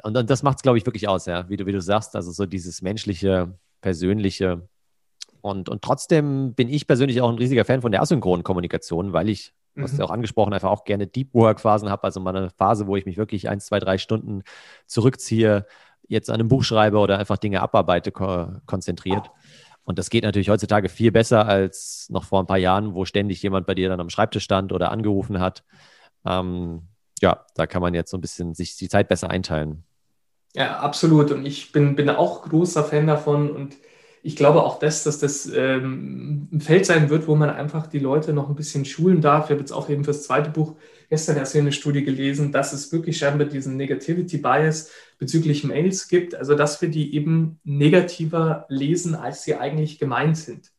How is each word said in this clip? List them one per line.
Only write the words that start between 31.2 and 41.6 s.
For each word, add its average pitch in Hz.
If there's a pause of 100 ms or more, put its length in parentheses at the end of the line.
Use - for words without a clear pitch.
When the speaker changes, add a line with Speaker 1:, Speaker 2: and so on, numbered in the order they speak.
Speaker 2:
Und 135
ich -
bin, 143
bin 143
auch -
großer 160
Fan 151
davon. 147
Und 139 (480)
ich 156
glaube 165
auch, -
dass, 156
dass 147
das, -
ähm, 131
ein 151
Feld 185
sein 156
wird, 156
wo 151
man 151
einfach 151
die 143
Leute 147
noch 139
ein 143
bisschen 147
schulen 175
darf. 151
Ich -
habe 139
jetzt -
auch -
eben 143
fürs 147
zweite 147
Buch 156 (340)
gestern 156
erst 135
wieder 151